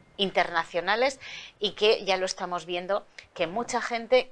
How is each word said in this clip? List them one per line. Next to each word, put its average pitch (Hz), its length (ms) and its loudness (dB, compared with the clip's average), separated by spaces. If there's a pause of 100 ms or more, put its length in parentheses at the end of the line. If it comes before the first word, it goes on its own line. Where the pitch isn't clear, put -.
(180)
internacionales 185 1000 0 (400)
y 202 140 -2
que 214 320 4
ya 190 140 2
lo 185 80 0
estamos 175 400 -6
viendo, 180 400 -4 (280)
que 165 120 0
mucha 233 340 -4
gente 240 500 2